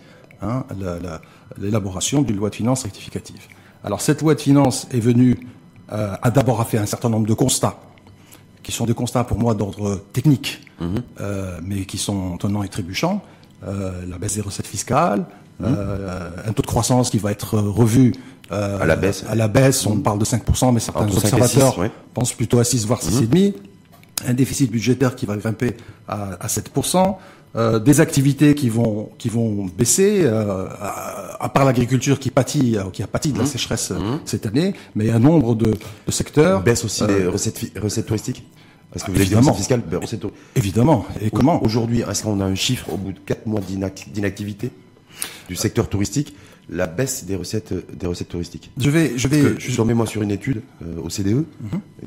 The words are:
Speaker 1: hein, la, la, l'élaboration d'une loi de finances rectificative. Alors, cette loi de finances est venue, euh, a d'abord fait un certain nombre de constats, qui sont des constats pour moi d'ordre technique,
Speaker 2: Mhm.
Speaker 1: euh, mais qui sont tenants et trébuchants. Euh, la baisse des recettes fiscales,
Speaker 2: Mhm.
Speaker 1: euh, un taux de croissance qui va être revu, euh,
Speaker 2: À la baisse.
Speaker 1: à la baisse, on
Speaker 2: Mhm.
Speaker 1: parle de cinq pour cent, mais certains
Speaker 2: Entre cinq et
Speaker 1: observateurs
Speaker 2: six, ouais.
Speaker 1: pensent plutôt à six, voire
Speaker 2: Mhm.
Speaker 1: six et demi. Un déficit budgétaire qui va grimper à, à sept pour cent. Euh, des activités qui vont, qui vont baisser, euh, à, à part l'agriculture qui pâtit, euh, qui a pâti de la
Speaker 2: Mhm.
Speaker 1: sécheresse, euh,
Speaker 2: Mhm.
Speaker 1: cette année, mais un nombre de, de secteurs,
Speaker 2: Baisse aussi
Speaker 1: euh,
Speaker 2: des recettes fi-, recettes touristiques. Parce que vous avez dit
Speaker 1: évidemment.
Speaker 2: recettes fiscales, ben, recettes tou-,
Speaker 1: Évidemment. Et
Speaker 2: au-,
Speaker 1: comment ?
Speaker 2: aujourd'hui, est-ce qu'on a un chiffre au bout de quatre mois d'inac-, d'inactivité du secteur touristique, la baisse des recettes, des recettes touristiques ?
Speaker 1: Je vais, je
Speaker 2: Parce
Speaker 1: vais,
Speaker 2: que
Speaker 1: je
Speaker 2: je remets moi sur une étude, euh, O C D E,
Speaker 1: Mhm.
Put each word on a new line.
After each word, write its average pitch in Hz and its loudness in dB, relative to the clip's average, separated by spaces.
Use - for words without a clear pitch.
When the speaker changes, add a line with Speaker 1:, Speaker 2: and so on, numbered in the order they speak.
Speaker 1:
hein, 117 -4
la, 90 -6
la, 82 -10
l'élaboration 101 -2
d'une 113 -2
loi 101 -2
de - -14
finances 127 -2
rectificative. - -12
Alors, 101 -6
cette 147 0
loi 151 4
de 147 -4
finances 139 4
est 123 0
venue, 120 4
euh, 104 -6
a 123 2
d'abord 117 2
fait 117 0
un 104 0
certain - -2
nombre 110 2
de 110 2
constats, 123 0
qui - -10
sont 113 -2
des 117 2
constats 120 -2
pour - -4
moi 117 2
d'ordre 101 -4
technique, - 0
Speaker 2:
Mhm. 92 -4
Speaker 1:
euh, 95 -6
mais 98 -4
qui 95 -10
sont 92 -4
tenants 101 -2
et 98 -6
trébuchants. 165 -4
Euh, 95 -6
la 90 -10
baisse 95 -6
des 107 -4
recettes - -8
fiscales, 175 0
Speaker 2:
Mhm. - -4
Speaker 1:
euh, 95 -4
un 110 -4
taux - 0
de - 0
croissance 123 2
qui 117 0
va 101 0
être - -2
revu, 110 4
euh, 101 -4
Speaker 2:
À - 0
la 78 4
baisse. 92 0
Speaker 1:
à 110 -2
la 110 2
baisse, 131 4
on 107 2
Speaker 2:
Mhm. - 0
Speaker 1:
parle 104 2
de 107 2
cinq 110 -2
pour - 2
cent, 127 4
mais 113 4
certains - -4
Speaker 2:
Entre 101 2
cinq 107 4
et - 6
Speaker 1:
observateurs 123 6
Speaker 2:
six, 87 -4
ouais. 101 0
Speaker 1:
pensent 123 -2
plutôt 120 2
à 117 6
six, 117 0
voire 113 0
Speaker 2:
Mhm. 78 -2
Speaker 1:
six 123 2
et 110 4
demi. 190 4
Un 127 2
déficit 127 2
budgétaire 123 0
qui - -6
va 104 -4
grimper 110 -2
à, 101 -6
à 117 -8
sept - -6
pour - -2
cent. 190 2
Euh, 113 2
des 131 6
activités 143 4
qui 127 0
vont, 110 0
qui - -6
vont 107 0
baisser, 190 4
euh, 104 0
à, - -10
à 123 -4
part 139 4
l'agriculture 127 4
qui 120 -2
pâtit, 131 2
euh, 98 -4
qui - -8
a 98 -6
pâti 139 -2
de 90 -2
la 117 2
Speaker 2:
Mhm. 143 0
Speaker 1:
sécheresse, - -4
euh, 90 -4
Speaker 2:
Mhm. 110 -4
Speaker 1:
cette - -6
année, 147 0
mais 107 0
un 117 4
nombre 131 6
de, 110 2
de - -4
secteurs, 170 2
Speaker 2:
Baisse 117 2
aussi - -2
Speaker 1:
euh, - 2
Speaker 2:
des 98 2
recettes 98 -2
fi-, - -8
recettes 104 -2
touristiques. 113 -4
Parce 90 -10
que - -6
vous 90 0
avez 98 4
dit 95 0
Speaker 1:
évidemment. 123 6
Speaker 2:
recettes - 0
fiscales, 120 0
ben, 85 -2
recettes 101 -6
tou-, 101 -8
Speaker 1:
Évidemment. 113 2
Et 110 -4
Speaker 2:
au-, - 0
Speaker 1:
comment ? 135 4
Speaker 2:
aujourd'hui, 117 0
est-ce 104 -4
qu'on 104 0
a 98 0
un 95 0
chiffre - -4
au 82 -6
bout 98 -8
de 85 -14
quatre - -6
mois 107 -2
d'inac-, 95 -8
d'inactivité 101 -6
du 92 -8
secteur 107 0
touristique, 104 -4
la 90 -2
baisse 127 -6
des 95 -4
recettes, 90 -6
des 73 -8
recettes - -6
touristiques ? 87 -10
Speaker 1:
Je 131 2
vais, 151 2
je 127 -2
Speaker 2:
Parce 147 4
Speaker 1:
vais, 127 4
Speaker 2:
que 98 -8
Speaker 1:
je - -8
Speaker 2:
je 123 -2
remets 117 2
moi 117 2
sur 107 -4
une 104 -2
étude, 107 -4
euh, 82 -10
O 82 -8
C 101 -6
D 98 2
E, 151 2
Speaker 1:
Mhm. 127 -6